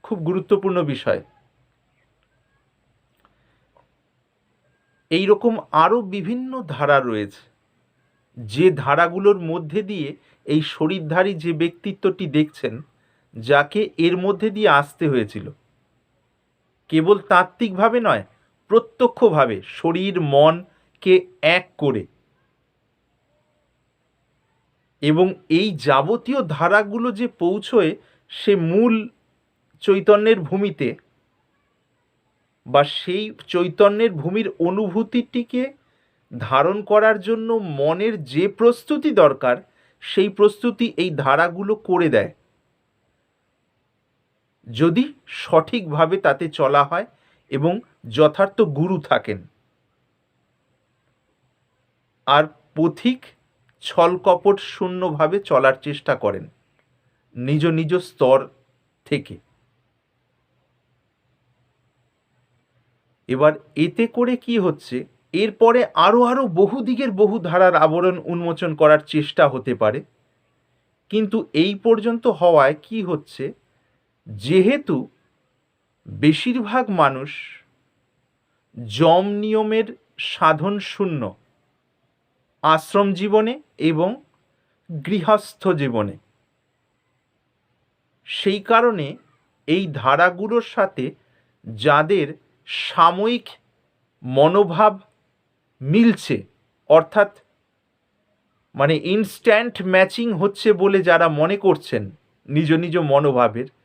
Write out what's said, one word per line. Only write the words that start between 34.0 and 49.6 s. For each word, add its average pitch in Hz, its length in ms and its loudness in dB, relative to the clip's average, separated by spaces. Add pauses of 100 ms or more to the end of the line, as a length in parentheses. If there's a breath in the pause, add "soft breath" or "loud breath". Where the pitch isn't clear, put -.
ভূমির 196 280 -4 (200)
অনুভূতিটিকে 226 920 -4 (720)
ধারণ 135 460 0 (120)
করার 214 260 4 (100)
জন্য 226 220 -4 (300)
মনের 180 360 -2 (180)
যে 160 120 0 (140)
প্রস্তুতি 247 520 0 (120)
দরকার, 131 340 0 (460)
সেই 196 360 -2
প্রস্তুতি 208 480 0 (160)
এই 185 80 -2 (120)
ধারাগুলো 170 500 0 (160)
করে 175 260 0
দেয়, 95 180 0 (2500)
যদি 170 240 2 (380)
সঠিকভাবে 160 760 0 (100)
তাতে 143 200 0 (120)
চলা 143 320 2
হয় 185 160 -4 (440)
এবং 147 220 -2 (440)
যথার্থ 151 420 2 (200)
গুরু 180 180 -2 (140)
থাকেন। 110 280 -2 (3000)